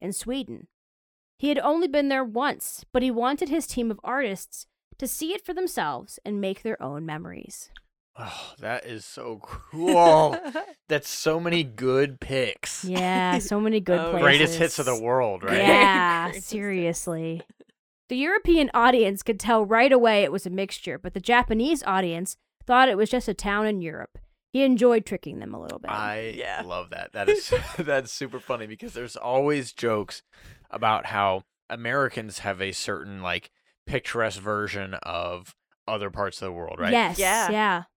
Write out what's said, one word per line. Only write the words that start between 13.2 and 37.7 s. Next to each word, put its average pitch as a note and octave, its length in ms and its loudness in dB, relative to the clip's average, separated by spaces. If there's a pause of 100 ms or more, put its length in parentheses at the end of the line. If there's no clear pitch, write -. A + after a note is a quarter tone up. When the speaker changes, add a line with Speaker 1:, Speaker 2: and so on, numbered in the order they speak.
Speaker 1:
so G#3 200 -2
many G#3+ 220 2
good F3+ 200 2
Speaker 3:
<laughs> - 0 -
Oh, E3 100 -2
Speaker 1:
places. E3+ 120 0
Speaker 2:
Greatest C#3+ 360 6
hits E3 200 0
of D3 80 0
the A#2+ 140 0
world, A#2 420 0
right? F#2+ 160 0
Speaker 1:
Yeah, F#3 680 6
Speaker 3:
<laughs> - 0 -
Greatest F3 120 -6
hits. F#3+ 100 -12
Speaker 1:
seriously. E3+ 960 -4 (680)
The B3+ 60 -4
European E4 580 4
audience A#3 480 4
could G#3 180 -4
tell A3 240 2
right A3+ 260 4
away A3+ 340 6
it C#3+ 80 0
was F#3+ 120 -6
a F3+ 60 -8
mixture, F#3 480 -6
but F#3 160 -12
the G3 60 -6
Japanese A#3+ 640 2
audience F3 520 -2 (300)
thought B3+ 240 6
it G3 80 0
was G#3+ 100 2
just B3 200 -2
a G3+ 60 -2
town G#3 320 -2
in G#3 140 -2
Europe. - 380 -12 (340)
He C4 100 2
enjoyed A#3+ 440 6
tricking - 320 -10
them - 160 -12
a - 60 -14
little - 180 -12
bit. - 120 -10
Speaker 2:
I G#2+ 460 -6
Speaker 3:
Yeah. G2 300 -8
Speaker 2:
love F2 240 -8
that. F2 240 -12
That G2+ 160 0
is, G#4 200 0 (160)
<laughs> - 120 -14
that's C#3 340 -2
super B2+ 260 -10
funny A#2 280 -6
because A2 260 -14
there's A#2 240 -12
always C3+ 560 0
jokes A2 500 -4 (480)
about A2 360 0
how G2 380 0 (260)
Americans A#2 680 -4
have F#2+ 200 -4
a G2 120 -4
certain, F#2+ 500 -8
like, F2+ 280 -6 (360)
picturesque A2 540 -4
version G2+ 520 -4 (100)
of F2 520 -8 (340)
other G2+ 220 -4
parts G2 320 -6
of G2+ 40 -8
the F#2 60 -8
world, E2+ 260 -10
right? F2 140 0
Speaker 1:
Yes, - 260 0
Speaker 3:
Yeah. G3 320 2
Speaker 1:
yeah. G#3 320 0 (140)